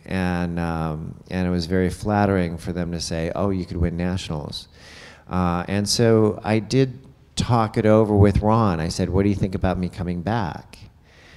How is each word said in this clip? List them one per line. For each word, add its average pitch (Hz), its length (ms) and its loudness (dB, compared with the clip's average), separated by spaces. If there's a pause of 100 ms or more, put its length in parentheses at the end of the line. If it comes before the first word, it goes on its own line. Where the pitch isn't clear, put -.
And, 87 540 -4
um, 80 540 -4 (160)
and 90 180 -2
it 90 40 0
was 87 160 -2
very 92 240 0
flattering 98 640 0
for 85 160 -8
them 85 200 -4
to 85 60 -6
say, 82 360 -4
"Oh, 101 160 0
you 92 120 -4
could 90 140 -8
win 85 180 0
nationals." 85 720 -6 (640)
Uh, 87 380 0
and 101 200 -2
so 110 560 4
I 107 140 0
did 131 400 0 (380)
talk 113 420 2
it 107 80 0
over 107 300 6
with 101 260 6
Ron. 104 380 2
I 80 100 -2
said, 90 200 -2
"What 92 120 2
do 101 80 2
you 101 60 2
think 98 180 -2
about 92 240 0
me 92 100 -4
coming 87 360 -6
back?" 101 560 -6 (580)